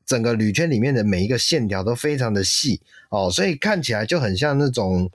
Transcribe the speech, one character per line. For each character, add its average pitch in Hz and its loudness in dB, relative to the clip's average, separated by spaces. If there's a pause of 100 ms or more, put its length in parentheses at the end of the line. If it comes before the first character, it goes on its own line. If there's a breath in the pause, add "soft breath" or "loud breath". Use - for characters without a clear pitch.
整 123 0
个 117 2
铝 110 2
圈 165 0
里 123 2
面 135 2
的 113 2
每 95 2
一 107 0
个 123 0
线 123 0
条 95 -2
都 117 0
非 147 -2
常 123 -2
的 101 0
细， 95 -2 (300 loud breath)
哦， 95 0
所 180 0
以 180 0
看 196 -2
起 120 -4
来 107 -2
就 165 0
很 104 -2
像 139 0
那 143 2
种， 92 0